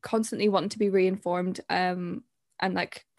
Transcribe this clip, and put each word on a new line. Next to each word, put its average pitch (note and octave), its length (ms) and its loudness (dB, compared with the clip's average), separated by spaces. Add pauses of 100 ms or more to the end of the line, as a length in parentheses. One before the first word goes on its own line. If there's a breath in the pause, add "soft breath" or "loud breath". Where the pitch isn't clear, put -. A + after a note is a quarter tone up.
constantly A3 480 0
wanting G3 200 2
to A3 100 -12
be G3+ 100 4
reinformed, F#3 680 2 (100)
um, F3+ 540 -2 (380)
and, F#3 120 0
like, - 320 -6 (140)